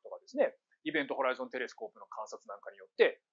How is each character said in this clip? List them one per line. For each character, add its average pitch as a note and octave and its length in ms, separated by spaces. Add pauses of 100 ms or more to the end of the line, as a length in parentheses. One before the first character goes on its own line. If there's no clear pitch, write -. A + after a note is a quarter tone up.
と - 80
か F#3+ 80
で - 80
す - 100
ね、 B3 200 (260)
イ D#3 80
ベ D3+ 140
ン - 20
ト C#3 80
ホ C3+ 80
ラ B2+ 100
イ B2 40
ゾ B2+ 80
ン B2 60
テ B2+ 100
レ A#2 80
ス - 60
コ A2 120
ー - 80
プ G#2+ 60
の G3+ 60
観 - 200
察 - 220
な G2+ 80
ん G2+ 40
か G2 120
に G2 60
よ F#2+ 120
っ - 60
て、 - 240 (120)